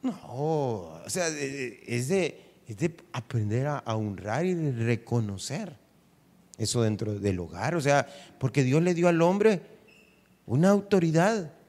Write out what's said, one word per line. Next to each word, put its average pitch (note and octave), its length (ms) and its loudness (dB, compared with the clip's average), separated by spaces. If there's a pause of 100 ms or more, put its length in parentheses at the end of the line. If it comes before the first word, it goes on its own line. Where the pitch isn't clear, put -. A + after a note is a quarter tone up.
No, C4 100 -4
o A#2+ 960 -4
sea, F3+ 180 -2
es C3+ 800 -6
de, - 600 -4
es G#2 100 -12
de E3 180 -2 (160)
aprender A#2 540 -2
a, D3 120 -4
a A2+ 180 -4
honrar G#2+ 500 -4
y F#3 80 0
de D#3 160 -2
reconocer A#2 1040 -2 (840)
eso A2+ 240 0
dentro G#2+ 360 -2
del F#2+ 220 0
hogar. F#2 340 -4
O E3+ 60 0
sea, C#3+ 260 2 (320)
porque C3+ 240 0
Dios C3 200 4
le F3+ 120 2
dio E3+ 140 4
al E3+ 120 4
hombre F#3+ 420 4 (840)
una D#3 240 4
autoridad F#3+ 840 2 (160)